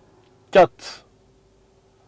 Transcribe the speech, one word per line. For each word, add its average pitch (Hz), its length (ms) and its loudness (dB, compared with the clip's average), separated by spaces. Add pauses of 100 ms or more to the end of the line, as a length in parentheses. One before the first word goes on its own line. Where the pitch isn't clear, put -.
(500)
quatre. - 560 -2 (1000)